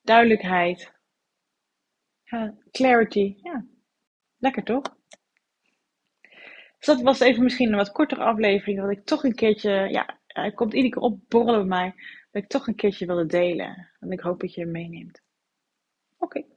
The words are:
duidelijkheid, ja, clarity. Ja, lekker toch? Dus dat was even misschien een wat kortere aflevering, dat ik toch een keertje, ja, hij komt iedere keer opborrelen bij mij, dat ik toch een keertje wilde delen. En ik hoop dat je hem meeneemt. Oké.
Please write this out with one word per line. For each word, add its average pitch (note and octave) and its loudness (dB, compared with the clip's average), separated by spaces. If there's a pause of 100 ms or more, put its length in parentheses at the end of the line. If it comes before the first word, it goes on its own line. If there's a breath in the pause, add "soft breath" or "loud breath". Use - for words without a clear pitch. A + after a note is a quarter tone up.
duidelijkheid, G3 2 (1300)
ja, A3 -8 (160)
clarity. A3 2
Ja, D#4 -10 (720)
lekker - -4
toch? C4 -4 (1800 loud breath)
Dus - -6
dat C4+ 4
was C4 4
even A#3+ 6
misschien B3 2
een G#3+ 2
wat G3+ 0
kortere - 0
aflevering, G3+ 0
dat G3 -2
ik G3+ -6
toch D4+ -2
een A#3+ 2
keertje, G#3+ 0
ja, - -2
hij - -6
komt G#3+ -4
iedere B3+ 0
keer - -6
opborrelen A3+ 0
bij F#3 0
mij, F3+ -4 (360 loud breath)
dat G#3 -6
ik G3+ -14
toch - -4
een G#3+ -4
keertje G3 -2
wilde F3 -2
delen. F3 -2 (100)
En F3+ -12
ik F#3 -8
hoop F3+ -6
dat F#3+ -10
je F3 -10
hem E3+ -8
meeneemt. E3 -12 (960)
Oké. - -8 (120)